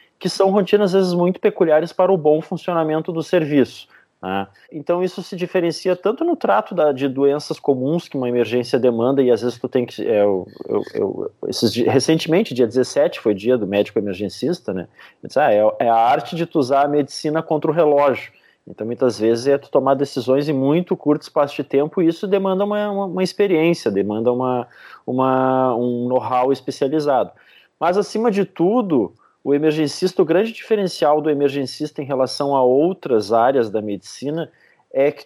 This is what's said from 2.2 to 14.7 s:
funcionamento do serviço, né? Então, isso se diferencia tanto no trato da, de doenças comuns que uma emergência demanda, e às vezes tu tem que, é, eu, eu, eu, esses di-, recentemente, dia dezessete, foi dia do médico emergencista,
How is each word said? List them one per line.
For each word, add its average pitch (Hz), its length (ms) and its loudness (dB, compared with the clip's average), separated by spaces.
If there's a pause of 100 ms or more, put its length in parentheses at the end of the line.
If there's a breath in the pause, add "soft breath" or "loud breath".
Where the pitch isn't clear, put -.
funcionamento 160 720 -2
do 160 100 -4
serviço, 147 640 0 (340 soft breath)
né? 95 260 -4 (240 soft breath)
Então, 175 320 -2
isso 185 180 -4
se - 140 -12
diferencia 175 640 -2
tanto 233 260 -2
no 339 140 0
trato 214 360 0
da, 151 200 2
de 135 160 -2
doenças 139 500 0
comuns 143 480 0
que - 80 -10
uma 127 140 -2
emergência 123 500 0
demanda, 123 420 0
e 127 80 4
às 113 120 2
vezes 120 180 -4
tu 127 80 -6
tem 123 180 -2
que, - 160 -12
é, 104 220 2
eu, 98 240 0 (220)
eu, 107 140 -2 (100)
eu, 98 380 -4 (180)
esses 117 240 0
di-, 117 100 -2
recentemente, 160 680 0
dia 120 120 2
dezessete, 127 540 0
foi 107 160 0
dia 117 220 0
do 104 100 -4
médico 101 320 0
emergencista, 101 720 -6